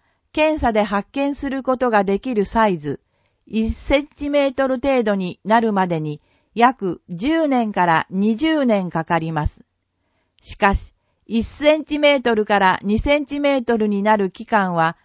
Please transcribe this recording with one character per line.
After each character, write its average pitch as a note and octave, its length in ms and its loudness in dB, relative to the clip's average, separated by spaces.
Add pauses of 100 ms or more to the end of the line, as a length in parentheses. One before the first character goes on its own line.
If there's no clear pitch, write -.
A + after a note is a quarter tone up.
(320)
検 D#4 280 0
査 C4+ 120 0
で G#3+ 120 2
発 G3+ 280 -4
見 C#4 240 -2
す C#4 140 -6
る C4+ 120 -6
こ B3+ 140 -2
と B3 140 0
が G#3 140 2
で G3 160 -2
き C4 140 -6
る G#3 120 0
サ A3+ 220 0
イ F#3 100 0
ズ、 C#3+ 240 -8 (440)
一 A3+ 260 -2
セ C#4 300 -2
ン D4 60 -8
チ D4 220 -10
メ C#4+ 180 2
ー C4 60 -4
ト C4+ 140 -2
ル C4 80 -2
程 B3+ 280 0
度 G#3 120 0
に F#3 280 -6
な G#3+ 160 2
る A3+ 140 0
ま F#3+ 140 0
で E3+ 120 -2
に D3+ 220 -8 (340)
約 G3+ 540 0
十 D4 380 -2
年 A#3+ 240 0
か F#3 140 0
ら E3 240 2
二 G#3 280 0
十 D#4 280 0
年 G3 240 0
か D#3+ 140 -4
か E3+ 160 0
り D#3+ 120 -6
ま D#3 160 -2
す。 - 180 -12 (760)
し - 140 -18
か G3 180 2
し、 - 200 -6 (320)
一 A3 180 -2
セ D4 340 2
ン D#4 60 -6
チ D4 160 -4
メ C#4+ 180 4
ー B3+ 40 -4
ト A#3+ 120 2
ル G#3+ 120 0
か G#3 140 2
ら F#3+ 240 2
二 G#3 160 0
セ C#4+ 200 2
ン D4 60 -6
チ C#4+ 140 -8
メ C#4+ 180 2
ー B3 60 -2
ト A#3 120 0
ル G#3+ 120 0
に G3+ 160 -2
な G#3+ 120 4
る G3 160 0
期 - 140 -16
間 F#3+ 300 0
は E3 300 0